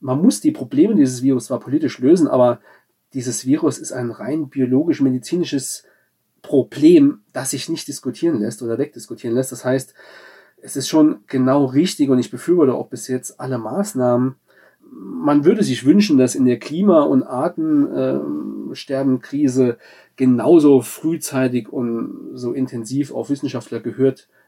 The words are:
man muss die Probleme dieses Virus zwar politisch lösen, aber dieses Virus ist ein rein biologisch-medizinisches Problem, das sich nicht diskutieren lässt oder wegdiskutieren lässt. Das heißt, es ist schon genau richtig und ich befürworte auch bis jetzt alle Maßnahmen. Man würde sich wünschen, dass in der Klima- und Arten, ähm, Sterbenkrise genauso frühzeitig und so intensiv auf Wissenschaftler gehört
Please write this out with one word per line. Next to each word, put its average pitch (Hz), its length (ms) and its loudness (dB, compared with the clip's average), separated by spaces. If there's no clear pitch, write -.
man 135 200 -2
muss 202 200 2
die - 100 0
Probleme 151 440 0
dieses 127 280 2
Virus 131 240 0
zwar 120 140 -6
politisch - 380 -4
lösen, 165 300 4
aber 123 320 2
dieses 127 320 -8
Virus 147 320 0
ist - 140 -14
ein 120 180 -6
rein 135 380 -6
biologisch-medizinisches 135 1400 -2
Problem, 143 800 4
das 135 180 -8
sich 135 180 -8
nicht 160 200 -8
diskutieren 139 520 -4
lässt 110 220 -6
oder 113 160 -4
wegdiskutieren 120 560 -8
lässt. 131 180 -2
Das 139 120 -12
heißt, 131 300 -4
es - 80 -10
ist 139 140 -6
schon 156 380 4
genau 135 360 2
richtig 139 460 0
und 127 80 4
ich 113 120 -2
befürworte 143 440 2
auch 135 140 -8
bis - 200 -14
jetzt - 320 -10
alle 131 160 -6
Maßnahmen. 127 800 -2
Man 143 540 0
würde 214 160 4
sich 123 240 -2
wünschen, 165 320 6
dass 127 160 2
in 135 100 0
der 120 140 2
Klima- 165 460 2
und 139 180 2
Arten, 147 760 -2
ähm, 131 800 -6
Sterbenkrise 131 1040 -2
genauso 131 640 6
frühzeitig 131 880 -4
und 117 640 -6
so 123 180 -6
intensiv 131 600 -6
auf 117 180 -6
Wissenschaftler 127 500 -6
gehört 131 480 -2